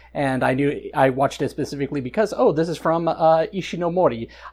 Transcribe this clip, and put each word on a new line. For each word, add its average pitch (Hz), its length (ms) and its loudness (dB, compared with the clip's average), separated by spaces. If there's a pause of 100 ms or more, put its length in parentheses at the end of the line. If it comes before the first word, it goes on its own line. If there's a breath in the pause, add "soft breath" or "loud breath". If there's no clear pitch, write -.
(160 soft breath)
and 131 260 0
I 131 120 2
knew, 143 400 -2
I 135 160 4
watched 135 320 0
it 127 80 0
specifically 143 500 -6
because, 196 340 -2
oh, 233 160 4
this 165 200 0
is 156 80 -6
from, 165 280 0
uh, 160 460 4
Ishinomori. 170 760 0 (240 loud breath)